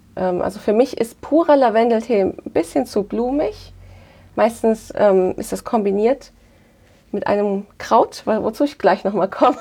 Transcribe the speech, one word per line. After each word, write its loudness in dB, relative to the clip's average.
Ähm, -2
also -6
für 0
mich 2
ist -6
purer 2
Lavendeltee 2
ein -2
bisschen -2
zu -2
blumig. -6
Meistens, 0
ähm, 4
ist -8
das -6
kombiniert -2
mit -6
einem -2
Kraut, 0
wo-, -2
wozu -4
ich -4
gleich 2
noch -2
mal 0
komme. 0